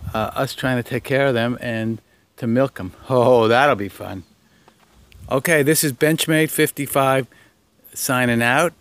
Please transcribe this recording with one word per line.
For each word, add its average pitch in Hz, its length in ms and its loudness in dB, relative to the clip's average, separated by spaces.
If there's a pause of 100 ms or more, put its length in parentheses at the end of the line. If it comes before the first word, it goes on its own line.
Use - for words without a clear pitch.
(140)
uh, 110 200 -4
us 135 220 -4
trying 127 260 -2
to - 80 -10
take 123 140 -6
care 139 240 0
of 131 60 2
them 117 260 0
and 113 420 -6 (360)
to 120 100 -6
milk 127 320 0
'em. 92 140 -10 (160)
Oh, 123 380 4
that'll 127 280 4
be 98 140 -6
fun. 95 340 -14 (1040)
Okay, 143 340 2
this 151 200 2
is 147 80 -2
Benchmade 156 580 0
fifty-five 135 760 0 (680)
signing 123 480 0
out. 143 400 2